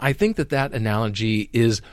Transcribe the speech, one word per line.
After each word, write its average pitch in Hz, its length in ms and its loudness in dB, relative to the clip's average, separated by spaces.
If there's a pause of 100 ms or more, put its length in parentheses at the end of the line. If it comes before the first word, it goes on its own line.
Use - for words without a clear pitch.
I 139 100 0
think 208 240 0
that 151 140 -2
that 139 240 -2
analogy 107 800 0
is 117 280 2 (120)